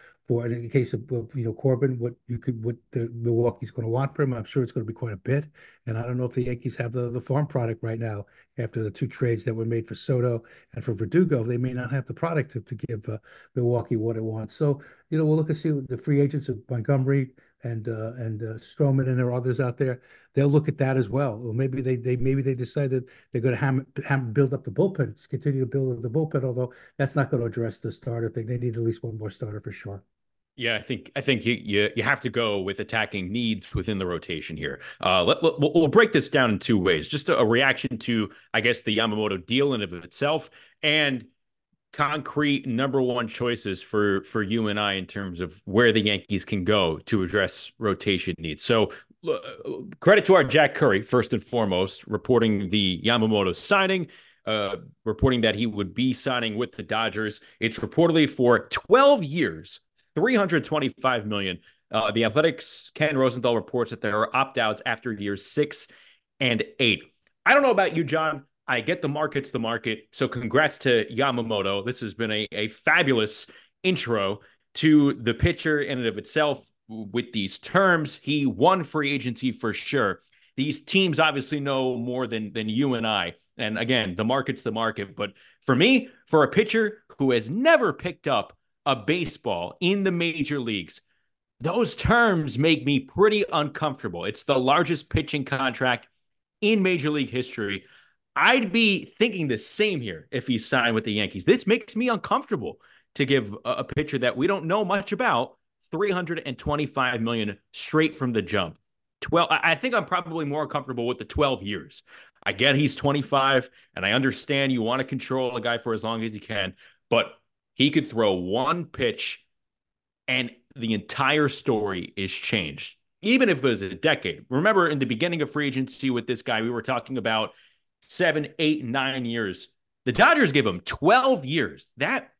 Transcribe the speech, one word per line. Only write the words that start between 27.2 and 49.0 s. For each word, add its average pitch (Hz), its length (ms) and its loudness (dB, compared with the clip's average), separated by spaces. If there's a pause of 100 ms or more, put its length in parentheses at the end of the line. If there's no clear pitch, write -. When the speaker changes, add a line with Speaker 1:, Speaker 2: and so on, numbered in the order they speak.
Speaker 1:
gonna 117 160 0
address 113 340 -4
the 107 120 -8
starter 117 380 -6
thing. 113 160 -8
They 120 120 -4
need 117 200 -4
at 117 60 -4
least 113 200 -2
one 110 140 -8
more 107 140 -8
starter 104 280 -10
for 101 140 -12
sure. 98 280 -14 (540)
Speaker 2:
Yeah, 117 200 -2
I 104 80 -6
think, - 320 -8
I 143 60 -4
think 113 260 2
you, 120 80 2
you, 104 400 2
you 117 80 -2
have 139 180 0
to 123 80 -2
go 110 300 -2
with 95 200 -4
attacking 104 520 -4
needs 110 420 -4
within 101 240 -2
the 95 80 -2
rotation 82 500 -6
here. 73 260 -8 (220)
Uh, 92 200 4
let, 101 200 2
let, 160 160 2
we'll, 143 140 2
we'll 165 140 6
break 220 240 6
this - 180 2
down 127 220 4
in 98 80 0
two 113 180 2
ways. 87 300 2
Just 143 200 -6
a, 147 120 2
a 120 40 6
reaction 127 560 2
to, 110 300 -2 (240)
I 113 80 2
guess, 117 220 2
the 107 120 0
Yamamoto 107 480 0
deal 135 300 0
in 113 80 -2
of 98 120 -6
itself 139 580 -4 (320)
and 147 420 0 (640)
concrete 143 760 -2
number 135 340 0
one 123 260 -2
choices 113 540 -4
for, 101 440 0
for 110 180 -4
you 107 240 0
and 104 120 -2
I 104 140 0
in 95 140 -4
terms 95 320 -8
of 87 260 -8
where 113 260 6
the 110 100 6
Yankees 101 440 0
can 98 180 -4
go 90 420 2
to 101 180 0
address 92 560 -2
rotation 95 580 -2
needs. 80 260 -8
So, 110 280 2 (360)